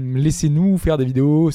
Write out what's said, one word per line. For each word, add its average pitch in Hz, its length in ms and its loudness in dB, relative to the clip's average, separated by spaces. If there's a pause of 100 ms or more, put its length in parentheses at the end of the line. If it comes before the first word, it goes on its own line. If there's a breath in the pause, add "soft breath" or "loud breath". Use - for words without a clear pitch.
(160)
laissez-nous 156 600 0
faire 160 220 -2
des 131 60 0
vidéos. 147 500 2